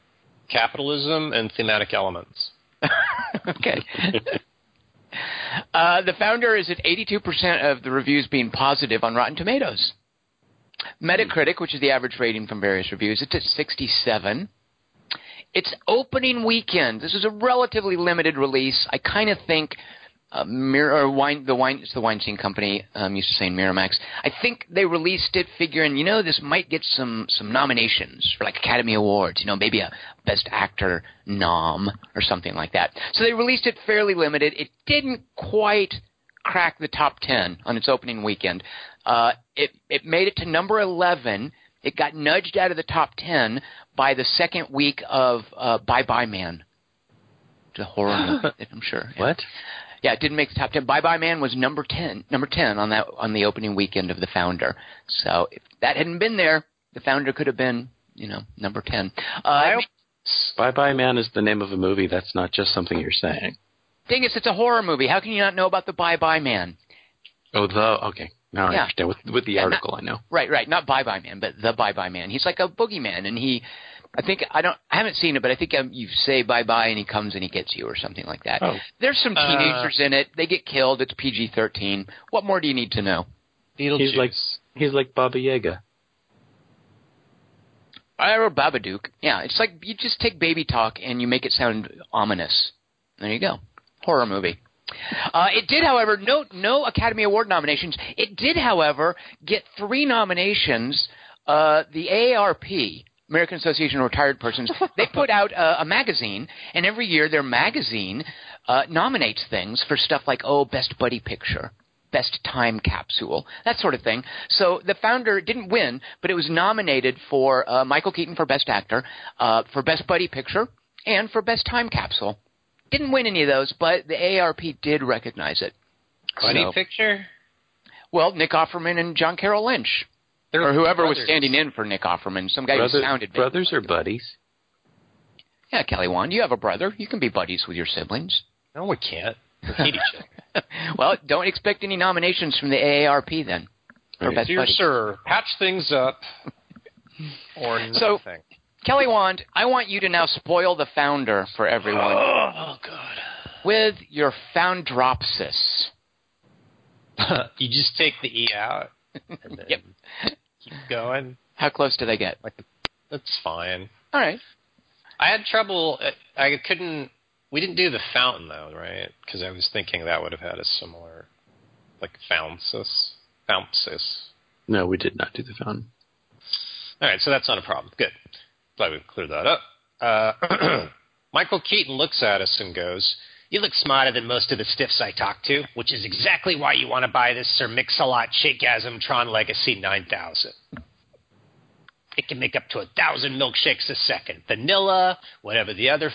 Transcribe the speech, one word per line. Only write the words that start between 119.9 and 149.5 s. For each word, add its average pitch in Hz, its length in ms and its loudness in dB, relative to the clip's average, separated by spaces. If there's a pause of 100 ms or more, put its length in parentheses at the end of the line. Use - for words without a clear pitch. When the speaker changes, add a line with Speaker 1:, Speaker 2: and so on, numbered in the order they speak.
Speaker 2:
Buddy 180 200 2
Picture, 190 400 -2 (380)
and 214 240 0
for 226 120 0
Best 233 240 -2
Time 240 220 0
Capsule. 104 500 -2 (540)
Didn't 277 200 0
win 254 140 2
any 185 160 2
of 143 60 4
those, 139 300 2
but 170 300 2
the 156 140 -4
A 190 140 2
A 185 40 4
R 165 140 2
P 165 280 -8
did 147 200 2
recognize 113 600 -2
it. 95 100 -6 (680)
Speaker 1:
Buddy 240 240 2
Speaker 2:
So - 80 -4
Speaker 1:
Picture? 196 520 0 (880)
Speaker 2:
Well, 170 220 4
Nick 160 160 2
Offerman 165 500 0
and 170 160 -2
John 165 200 2
Carroll 208 280 2
Lynch. - 420 -2 (440)
Speaker 1:
They're 160 180 2
Speaker 2:
Or 139 40 4
whoever 165 320 6
was 160 140 4
Speaker 1:
brothers. 120 80 -6
Speaker 2:
standing 139 280 4
in 147 160 4
for 110 140 -4
Nick 98 180 -2
Offerman, 95 480 -2
some 131 160 -4
guy 131 60 2
who 135 80 4
Speaker 3:
Brother-, 123 220 2
Speaker 2:
sounded 131 300 -2
big. - 40 -6
Speaker 3:
brothers 170 360 0
are 147 80 0
buddies. 95 560 -2 (1400)
Speaker 2:
Yeah, 208 120 0
Kelly 92 240 0
Wand, 92 240 0
you 220 100 0
have 135 80 0
a 123 60 0
brother. 110 420 0
You 202 80 -8
can 220 140 -6
be 127 80 0
buddies 90 400 -4
with 85 80 -6
your 82 100 -4
siblings. 110 560 -4 (320)
Speaker 1:
No, 160 120 -10
we 202 100 0
can't. 101 400 -6 (260)
We 80 120 -10
hate 147 200 2
each - 60 -4 (160)
other. - 80 -16 (280)
Speaker 2:
<laughs> - 140 -2 (320)
Well, 170 260 4
don't 160 220 0
expect 202 380 -2
any 196 120 -4
nominations 175 640 2
from 143 120 -2
the 139 140 4
A 143 200 6
A - 20 6
R 143 160 4
P 160 220 -4
then. 87 240 -6 (500)
For - 80 -2
Speaker 3:
Right. 123 80 0
Speaker 2:
Best 113 140 0
Speaker 1:
Dear 180 140 0
Speaker 2:
Buddies. 123 140 4
Speaker 1:
sir, 120 480 2
patch 208 200 2 (160)
things 185 320 0
up 131 260 2 (1400)
or 117 220 -2 (140)
Speaker 2:
So, 208 240 4
Speaker 1:
nothing. 87 240 -10 (440)
Speaker 2:
Kelly 269 220 4
Wand, 196 380 2 (100)